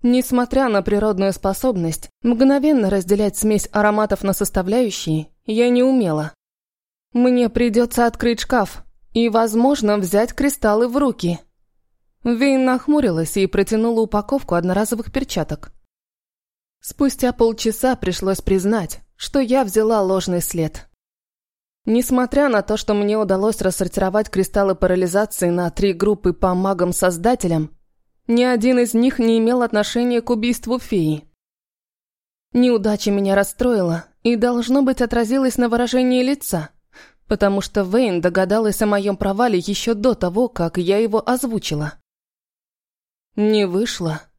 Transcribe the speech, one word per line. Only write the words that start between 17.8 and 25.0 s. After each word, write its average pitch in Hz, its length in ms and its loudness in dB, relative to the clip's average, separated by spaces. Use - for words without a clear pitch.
пришлось 185 420 -4
признать, 190 640 -2
что - 220 -2
я 254 260 2
взяла 214 360 2
ложный 185 400 0
след. - 460 -6
Несмотря 247 640 2
на 294 140 2
то, 311 140 -2
что - 180 -2
мне 208 200 0
удалось 208 460 0
рассортировать 190 680 -2
кристаллы 190 440 0
парализации 185 760 0